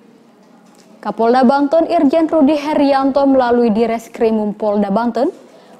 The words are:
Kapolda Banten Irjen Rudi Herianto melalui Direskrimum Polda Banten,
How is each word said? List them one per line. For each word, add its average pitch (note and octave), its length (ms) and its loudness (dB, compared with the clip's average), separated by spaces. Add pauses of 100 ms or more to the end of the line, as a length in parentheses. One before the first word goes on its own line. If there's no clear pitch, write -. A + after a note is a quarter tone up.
(1040)
Kapolda A#3 400 0
Banten C#4+ 480 2
Irjen D#4+ 400 0
Rudi D#4 240 2
Herianto C#4 720 0
melalui A#3+ 440 2
Direskrimum A3 840 -2
Polda G#3 360 -2
Banten, A#3 400 -2 (480)